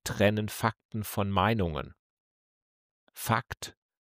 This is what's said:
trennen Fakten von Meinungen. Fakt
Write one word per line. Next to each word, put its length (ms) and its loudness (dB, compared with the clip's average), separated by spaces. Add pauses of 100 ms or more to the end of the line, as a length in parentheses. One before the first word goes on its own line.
trennen 460 2
Fakten 560 -4
von 240 -2
Meinungen. 640 2 (1200)
Fakt 640 -4 (380)